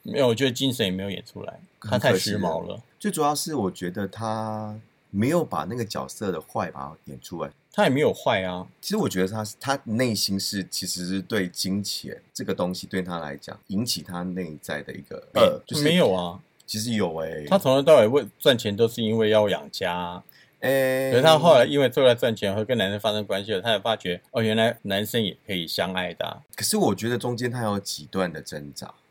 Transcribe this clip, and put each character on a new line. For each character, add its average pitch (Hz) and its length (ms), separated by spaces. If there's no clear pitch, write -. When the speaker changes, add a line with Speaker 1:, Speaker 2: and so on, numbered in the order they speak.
Speaker 1:
没 110 160
有， 131 100
我 117 60
觉 123 100
得 131 80
精 135 180
神 117 140
也 92 80
没 95 100
有 98 80
演 95 140
出 - 200
来， - 160
他 120 180
太 113 160
时 101 240
髦 87 220
了。 - 0
Speaker 2:
很 87 60
可 92 60
惜 98 40
的。 110 60
最 208 120
主 156 120
要 147 120
是 156 200
我 101 160
觉 87 200
得 98 160
他 107 720
没 110 200
有 170 120
把 78 220
那 95 100
个 123 80
角 71 240
色 98 240
的 82 80
坏 - 320
把 69 100
它 73 160
演 67 160
出 82 200
来。 71 80
Speaker 1:
他 208 60
也 170 80
没 131 80
有 127 140
坏 101 320
啊。 90 200
Speaker 2:
其 - 100
实 202 60
我 190 120
觉 90 120
得 95 60
他 107 180
是， - 140
他 139 240
内 117 320
心 98 240
是， 98 320
其 - 160
实 90 200
是 95 140
对 92 280
金 98 340
钱 - 400
这 - 120
个 101 100
东 90 180
西 - 140
对 95 160
他 87 160
来 73 180
讲， - 300
引 104 180
起 120 160
他 87 220
内 87 380
在 73 220
的 71 100
一 69 80
个 - 160
恶， 117 240
Speaker 1:
没-， - 80
Speaker 2:
就 - 100
是 147 60
Speaker 1:
没 160 140
有 135 160
啊。 90 260
Speaker 2:
其 110 120
实 117 140
有 90 240
欸。 80 300
Speaker 1:
他 190 120
从 135 160
头 139 80
到 151 200
尾 107 40
为， 127 180
赚 135 180
钱 101 200
都 113 100
是 117 160
因 110 140
为 110 140
要 107 180
养 85 240
家 90 200
啊。 90 320
Speaker 2:
欸。 131 500
Speaker 1:
可 151 60
是 131 60
他 160 140
后 151 220
来 120 60
因 143 160
为 127 100
出 147 120
来 123 120
赚 117 220
钱， 98 180
会 107 100
跟 120 140
男 98 120
生 104 100
发 110 100
生 107 140
关 98 200
系 107 80
了， 95 80
他 117 100
才 104 100
发 110 160
觉， 90 240
哦， 117 100
原 110 160
来 113 260
男 101 220
生 117 160
也 104 240
可 104 80
以 87 140
相 90 280
爱 90 200
的 - 100
啊。 - 160
Speaker 2:
可 - 80
是 - 140
我 143 180
觉 101 140
得 120 100
中 123 180
间 120 140
他 120 140
有 101 160
几 76 260
段 92 260
的 78 80
挣 73 320
扎 - 220